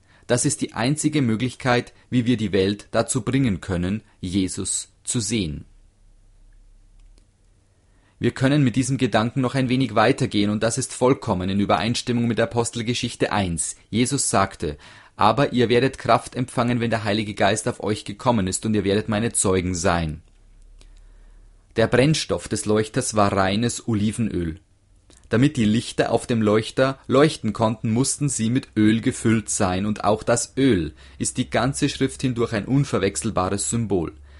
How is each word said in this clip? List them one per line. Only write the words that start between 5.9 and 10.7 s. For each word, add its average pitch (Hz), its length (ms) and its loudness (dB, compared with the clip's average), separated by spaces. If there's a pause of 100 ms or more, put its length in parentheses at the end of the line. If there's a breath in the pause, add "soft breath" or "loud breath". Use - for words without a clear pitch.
Wir 120 100 2
können 139 320 2
mit 120 140 2
diesem 131 220 0
Gedanken 113 420 0
noch 123 160 -2
ein 131 120 0
wenig 120 280 0
weitergehen, 107 540 2
und 107 120 -2
das 113 160 0